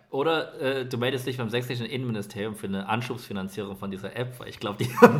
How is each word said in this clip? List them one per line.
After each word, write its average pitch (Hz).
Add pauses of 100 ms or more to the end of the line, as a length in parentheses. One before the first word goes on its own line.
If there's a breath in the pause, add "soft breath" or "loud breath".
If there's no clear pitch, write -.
oder, 156
äh, 135
du 127
meldest 131
dich 127
beim 117
sächsischen 120
Innenministerium 107
für 101
eine 98
Anschubsfinanzierung 104
von 98
dieser 98
App, 123
weil -
ich -
glaub, 104
die -
<laughs> -
haben 240